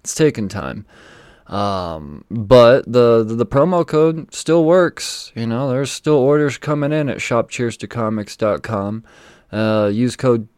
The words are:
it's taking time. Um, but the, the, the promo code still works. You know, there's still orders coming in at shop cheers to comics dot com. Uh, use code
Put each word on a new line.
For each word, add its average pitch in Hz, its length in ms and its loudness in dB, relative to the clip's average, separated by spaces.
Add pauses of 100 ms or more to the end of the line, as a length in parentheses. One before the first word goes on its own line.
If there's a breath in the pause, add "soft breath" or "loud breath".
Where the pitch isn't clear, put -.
it's - 140 -12
taking 139 340 0
time. 92 360 -10 (640 loud breath)
Um, 90 840 -8
but 117 540 6
the, 117 400 4
the, 110 120 -6
the 117 100 -2
promo 165 400 0
code 160 480 -2
still 160 320 0
works. - 680 -2
You 113 120 -6
know, 123 240 -4
there's 131 200 -4
still - 280 0
orders 143 400 2
coming 147 340 -4
in 151 160 -2
at - 140 -6
shop 117 260 -2
cheers 117 300 -6
to - 80 -12
comics 110 500 -6
dot 104 260 -2
com. 107 400 -6 (480 soft breath)
Uh, 107 420 0
use 117 240 -2
code 117 300 0 (100)